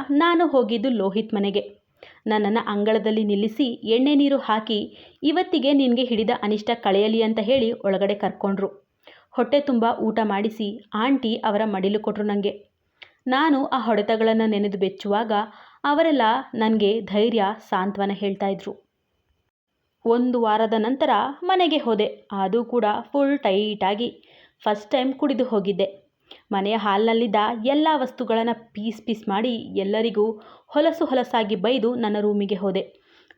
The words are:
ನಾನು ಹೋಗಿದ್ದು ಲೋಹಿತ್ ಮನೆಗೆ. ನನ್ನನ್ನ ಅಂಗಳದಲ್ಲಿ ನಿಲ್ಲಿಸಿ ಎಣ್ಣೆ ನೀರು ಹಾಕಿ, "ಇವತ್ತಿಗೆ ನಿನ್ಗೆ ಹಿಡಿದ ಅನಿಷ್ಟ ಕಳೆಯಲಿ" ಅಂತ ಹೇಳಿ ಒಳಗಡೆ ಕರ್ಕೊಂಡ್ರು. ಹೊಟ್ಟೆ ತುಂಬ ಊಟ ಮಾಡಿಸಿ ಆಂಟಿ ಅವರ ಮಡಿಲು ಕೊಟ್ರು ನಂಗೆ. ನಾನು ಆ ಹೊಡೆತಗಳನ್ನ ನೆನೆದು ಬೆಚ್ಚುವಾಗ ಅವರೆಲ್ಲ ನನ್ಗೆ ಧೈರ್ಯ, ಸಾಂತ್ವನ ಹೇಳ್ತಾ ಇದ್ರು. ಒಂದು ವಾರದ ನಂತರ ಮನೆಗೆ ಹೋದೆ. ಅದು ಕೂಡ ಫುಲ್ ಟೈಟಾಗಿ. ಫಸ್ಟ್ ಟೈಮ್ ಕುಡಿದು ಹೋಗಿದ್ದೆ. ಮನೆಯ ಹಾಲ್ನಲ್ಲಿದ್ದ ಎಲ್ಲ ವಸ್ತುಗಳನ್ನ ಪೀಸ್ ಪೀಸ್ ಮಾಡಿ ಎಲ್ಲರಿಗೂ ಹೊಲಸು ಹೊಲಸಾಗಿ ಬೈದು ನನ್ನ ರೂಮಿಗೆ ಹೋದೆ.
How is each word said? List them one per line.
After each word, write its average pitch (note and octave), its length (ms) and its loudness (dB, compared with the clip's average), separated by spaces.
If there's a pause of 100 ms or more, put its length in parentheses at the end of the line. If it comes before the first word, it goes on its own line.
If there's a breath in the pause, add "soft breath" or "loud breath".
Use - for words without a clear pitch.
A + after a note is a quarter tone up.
(100)
ನಾನು E4 360 4
ಹೋಗಿದ್ದು A#3+ 440 0
ಲೋಹಿತ್ G#3+ 440 -2
ಮನೆಗೆ. G3+ 260 0 (640 loud breath)
ನನ್ನನ್ನ G#3+ 400 0
ಅಂಗಳದಲ್ಲಿ A3 580 0
ನಿಲ್ಲಿಸಿ G#3 400 0
ಎಣ್ಣೆ B3 500 0
ನೀರು C#4 240 4
ಹಾಕಿ, A3 580 -2 (260 loud breath)
"ಇವತ್ತಿಗೆ D4 500 0
ನಿನ್ಗೆ C4 320 4
ಹಿಡಿದ A3+ 260 0 (120)
ಅನಿಷ್ಟ G#3 320 -2
ಕಳೆಯಲಿ" A3 480 2
ಅಂತ A3 160 0
ಹೇಳಿ A3+ 340 2
ಒಳಗಡೆ G3 420 0
ಕರ್ಕೊಂಡ್ರು. G3 760 -4 (420 soft breath)
ಹೊಟ್ಟೆ B3 300 0
ತುಂಬ A#3+ 260 0 (140)
ಊಟ A3 220 -2
ಮಾಡಿಸಿ G#3 640 -4 (100)
ಆಂಟಿ A#3+ 420 0
ಅವರ G#3+ 280 0
ಮಡಿಲು G3+ 360 0
ಕೊಟ್ರು G#3 240 -4
ನಂಗೆ. G3+ 520 -4 (500 loud breath)
ನಾನು C#4 400 2
ಆ C4 120 -2
ಹೊಡೆತಗಳನ್ನ A3 680 2
ನೆನೆದು G3+ 320 0
ಬೆಚ್ಚುವಾಗ G3+ 540 -2 (520 loud breath)
ಅವರೆಲ್ಲ D4 380 2 (320)
ನನ್ಗೆ A3 460 2
ಧೈರ್ಯ, G#3 440 2 (240)
ಸಾಂತ್ವನ G3 460 -2
ಹೇಳ್ತಾ G3 340 -4
ಇದ್ರು. - 420 -8 (1160)
ಒಂದು A#3+ 380 2
ವಾರದ A3 360 2
ನಂತರ C4 320 0 (320)
ಮನೆಗೆ F4+ 340 2
ಹೋದೆ. G#3+ 560 -2
ಅದು G3 320 0
ಕೂಡ A#3 200 0 (280)
ಫುಲ್ C#4 260 2
ಟೈಟಾಗಿ. G#3 840 -2 (420 soft breath)
ಫಸ್ಟ್ G#3 260 -4
ಟೈಮ್ C4 240 0
ಕುಡಿದು C4 300 0
ಹೋಗಿದ್ದೆ. G3 640 -2 (460 loud breath)
ಮನೆಯ G3+ 240 0
ಹಾಲ್ನಲ್ಲಿದ್ದ G#3+ 600 0 (280)
ಎಲ್ಲ C#4+ 300 2
ವಸ್ತುಗಳನ್ನ A#3 580 -2
ಪೀಸ್ A3 500 -8
ಪೀಸ್ A3 260 -6
ಮಾಡಿ A3 260 -2
ಎಲ್ಲರಿಗೂ G#3+ 840 -2 (260 loud breath)
ಹೊಲಸು D#4+ 380 0
ಹೊಲಸಾಗಿ A#3+ 520 0
ಬೈದು A#3 380 0
ನನ್ನ G#3+ 260 -2
ರೂಮಿಗೆ G#3 340 0
ಹೋದೆ. F#3+ 380 -4 (460 soft breath)